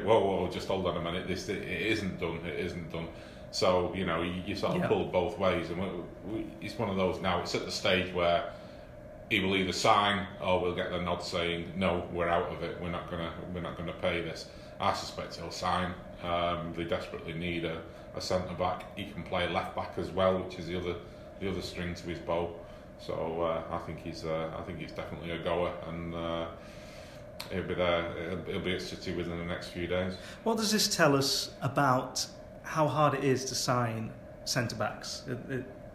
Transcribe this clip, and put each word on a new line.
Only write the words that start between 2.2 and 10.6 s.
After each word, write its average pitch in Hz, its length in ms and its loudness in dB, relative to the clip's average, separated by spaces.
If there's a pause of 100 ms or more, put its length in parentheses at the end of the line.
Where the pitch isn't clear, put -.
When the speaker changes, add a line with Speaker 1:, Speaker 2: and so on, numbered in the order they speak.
Speaker 1:
it 85 140 -4
isn't 85 320 -4
done." 82 160 -4 (420)
So, 90 460 4
you 92 100 0
know, 85 160 2
you, 90 240 -2
you 98 100 -2
sort 90 200 2
of 90 60 2
Speaker 2:
Yeah. - 60 4
Speaker 1:
pull 95 180 4
both 87 340 2
ways, 87 320 4
and 87 100 -2
we, 98 60 0 (440)
we, 110 140 -4 (160)
it's 104 160 -8
one 107 120 2
of 95 80 0
those 92 220 2
now, 90 220 2
it's - 140 -2
at - 100 0
the 92 60 -4
stage 92 420 2
where 87 380 4 (800)
he 107 100 4
will 95 160 4
either 90 180 2
sign 101 540 6 (120)
or 92 220 4